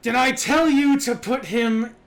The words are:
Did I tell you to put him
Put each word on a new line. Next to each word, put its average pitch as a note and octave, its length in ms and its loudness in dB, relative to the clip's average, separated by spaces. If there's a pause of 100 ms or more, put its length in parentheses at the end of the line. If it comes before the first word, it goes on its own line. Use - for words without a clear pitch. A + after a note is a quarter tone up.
Did A#3 120 -6
I B3+ 180 2
tell D4+ 360 0
you C#4 320 4
to A#3+ 140 -2
put A#3 320 -6
him A3+ 480 -2 (120)